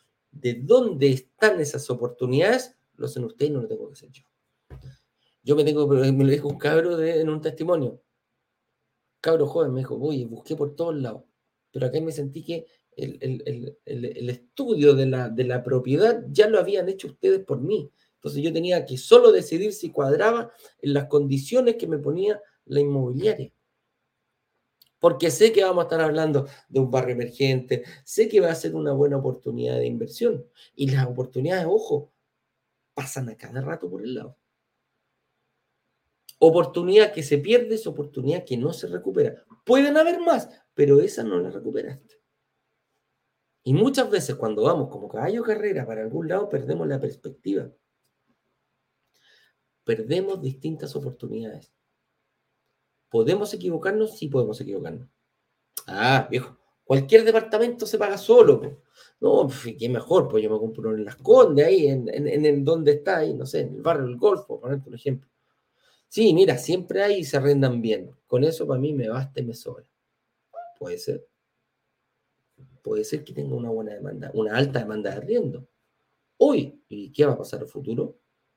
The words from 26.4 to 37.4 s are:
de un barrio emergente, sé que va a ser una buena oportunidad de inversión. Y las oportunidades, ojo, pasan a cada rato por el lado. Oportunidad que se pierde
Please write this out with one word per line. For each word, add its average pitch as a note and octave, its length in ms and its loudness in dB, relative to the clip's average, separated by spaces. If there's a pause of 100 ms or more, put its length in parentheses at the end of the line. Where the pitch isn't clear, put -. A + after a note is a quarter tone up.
de C3 100 -2
un C3 100 2
barrio B2+ 280 -2
emergente, B2+ 640 -2 (220)
sé A3+ 240 2
que G#3+ 120 4
va E3+ 120 4
a - 20 -6
ser D#3+ 220 -6
una D3 160 -2
buena C#3 240 2
oportunidad B2 640 -4
de B2 80 -2
inversión. C3+ 600 -4 (300)
Y C#3 140 -2
las C3 180 0
oportunidades, C3+ 600 -4
ojo, F3 440 -2 (800)
pasan C3+ 340 -8
a A2 80 -14
cada A#2+ 240 -12
rato D3+ 300 -8
por - 140 -12
el B2+ 100 -8
lado. - 240 -14 (2000)
Oportunidad F3 760 6
que D#3 120 -8
se C#3+ 140 2
pierde A3 360 2